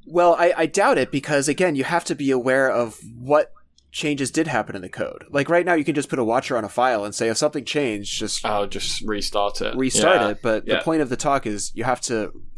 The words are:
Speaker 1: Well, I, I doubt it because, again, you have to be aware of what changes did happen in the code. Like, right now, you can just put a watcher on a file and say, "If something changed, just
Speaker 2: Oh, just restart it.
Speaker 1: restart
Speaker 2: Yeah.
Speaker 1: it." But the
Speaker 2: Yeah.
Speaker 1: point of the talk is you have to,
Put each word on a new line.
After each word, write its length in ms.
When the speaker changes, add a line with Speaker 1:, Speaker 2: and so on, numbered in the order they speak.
Speaker 1:
Well, 320
I, 180
I 100
doubt 320
it 120
because, 380
again, 280
you 80
have 220
to 80
be 160
aware 400
of 280
what 340
changes 400
did 160
happen 300
in 60
the 60
code. 420
Like, 180
right 160
now, 100
you 100
can 100
just 160
put 80
a 60
watcher 320
on 80
a 40
file 360
and 100
say, 140
"If 100
something 260
changed, 540
just 260
Speaker 2:
Oh, 220
just 360
restart 600
it. 140
Speaker 1:
restart 440
Speaker 2:
Yeah. 80
Speaker 1:
it." 140
But 240
the 80
Speaker 2:
Yeah. 80
Speaker 1:
point 200
of 60
the 80
talk 300
is 280
you 100
have 180
to, 300